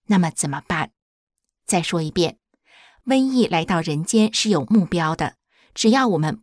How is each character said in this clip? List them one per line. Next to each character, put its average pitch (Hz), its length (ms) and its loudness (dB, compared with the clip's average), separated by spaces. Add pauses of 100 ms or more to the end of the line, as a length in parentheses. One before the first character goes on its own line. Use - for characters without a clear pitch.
那 202 120 2
么 170 140 0
怎 - 180 -6
么 143 160 -8
办？ 160 260 -6 (760)
再 180 160 0
说 170 200 -4
一 156 80 -6
遍， - 280 -2 (680)
瘟 262 120 2
疫 262 280 2
来 165 200 -2
到 175 160 0
人 156 200 -4
间 214 320 2
是 - 160 -2
有 160 140 2
目 196 220 2
标 160 280 -2
的， 160 220 -6 (380)
只 - 160 2
要 262 180 4
我 185 100 0
们 156 260 -2